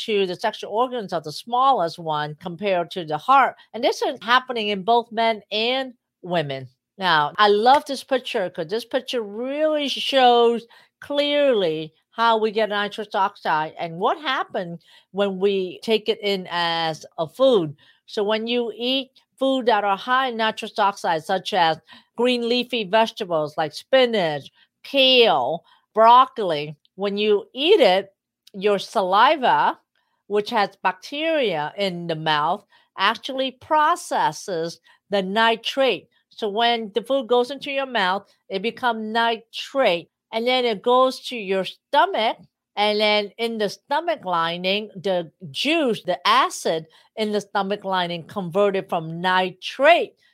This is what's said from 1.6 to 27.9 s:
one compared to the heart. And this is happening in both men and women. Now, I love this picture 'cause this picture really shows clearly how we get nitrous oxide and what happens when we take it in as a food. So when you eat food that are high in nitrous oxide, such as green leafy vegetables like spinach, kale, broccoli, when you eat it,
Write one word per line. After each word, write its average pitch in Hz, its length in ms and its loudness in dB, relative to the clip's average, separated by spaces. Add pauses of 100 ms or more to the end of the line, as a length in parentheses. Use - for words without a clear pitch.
one 151 400 -4
compared 175 520 -2
to 180 120 -8
the 151 140 -6
heart. 262 400 2 (160)
And 226 100 -6
this 440 180 0
is 320 200 -4
happening 240 480 0
in 202 140 -4
both 226 280 2
men 226 300 0 (100)
and 247 420 -2 (280)
women. 147 480 -4 (280)
Now, 160 380 2
I 208 140 6
love 247 360 4
this 269 200 -10
picture 247 440 -2
'cause 170 180 -8
this 214 180 -6
picture 254 360 -6
really 277 680 -2
shows 240 760 4 (360)
clearly 262 920 0 (180)
how 226 260 2
we 220 120 0
get 214 200 0
nitrous 208 440 -6
oxide 180 640 -2
and 165 220 -8
what 254 220 0
happens 240 600 -6 (300)
when 196 260 -2
we 185 460 -2
take 220 240 0
it 220 140 -2
in 202 280 -4
as 165 560 -2 (120)
a 165 100 -4
food. 185 480 2 (300)
So - 180 -6
when 220 240 -2
you 240 260 -2
eat 254 380 -4 (260)
food 262 280 0
that 208 180 4
are 202 140 0
high 254 320 0
in 226 80 -6
nitrous 220 420 -4
oxide, 196 460 0
such 190 280 -2
as 165 280 2 (340)
green 240 320 0
leafy 240 380 -2
vegetables 175 720 -2
like 160 160 -4
spinach, 202 760 0 (320)
kale, 220 840 4 (280)
broccoli, 208 840 4 (180)
when 196 220 -4
you 208 360 2
eat 320 280 4
it, 190 340 4 (380)